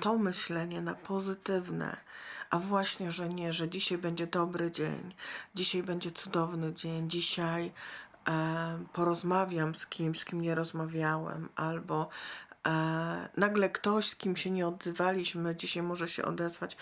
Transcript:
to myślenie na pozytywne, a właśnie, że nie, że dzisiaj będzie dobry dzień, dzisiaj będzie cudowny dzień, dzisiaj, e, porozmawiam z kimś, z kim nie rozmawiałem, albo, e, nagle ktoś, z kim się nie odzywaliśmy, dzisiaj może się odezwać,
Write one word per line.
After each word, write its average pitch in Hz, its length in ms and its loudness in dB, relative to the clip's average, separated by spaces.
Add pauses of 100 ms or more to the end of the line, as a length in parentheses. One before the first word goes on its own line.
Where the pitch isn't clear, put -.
to 220 180 4
myślenie 170 640 0
na 170 140 -2
pozytywne, 190 1000 -2 (540)
a 170 80 4
właśnie, 196 540 2
że 175 160 -2
nie, 170 240 -2
że 165 160 0
dzisiaj 180 300 2
będzie 170 280 -2
dobry 170 440 0
dzień, 156 440 -4 (400)
dzisiaj 185 280 2
będzie 175 280 -2
cudowny 170 640 0
dzień, 165 360 -2
dzisiaj, 170 640 2 (560)
e, 165 640 0
porozmawiam 170 800 2
z - 120 2
kimś, 160 340 0
z - 40 4
kim 170 160 -4
nie 165 140 2
rozmawiałem, 160 1040 -2
albo, 160 520 -2 (580)
e, 160 720 0
nagle 202 340 4
ktoś, 208 380 4
z - 80 4
kim 180 200 0
się 185 140 0
nie 185 180 2
odzywaliśmy, 175 880 2
dzisiaj 175 260 0
może 175 260 -2
się - 160 -2
odezwać, 170 560 -2